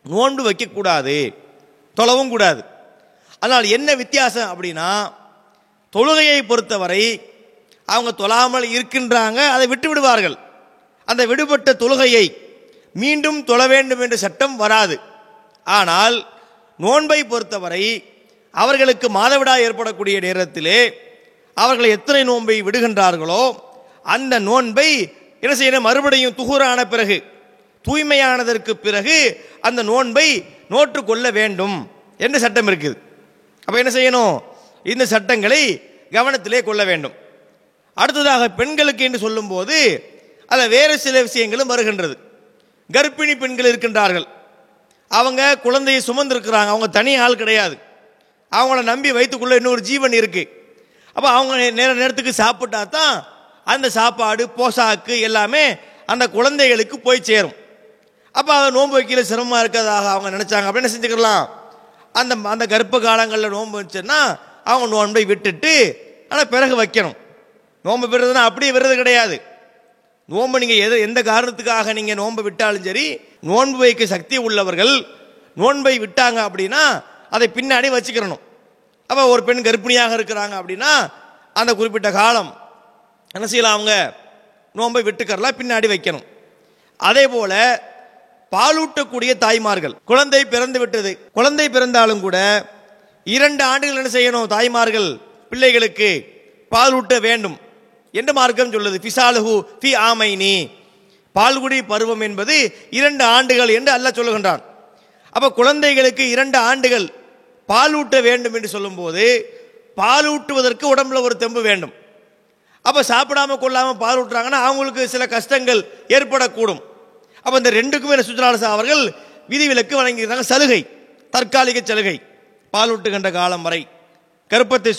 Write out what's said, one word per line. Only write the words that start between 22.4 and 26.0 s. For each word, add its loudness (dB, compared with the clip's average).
விடுகின்றார்களோ 0
அந்த -2
நோன்பை 2
என்ன 0
செய்யணும், 2
மறுபடியும் 2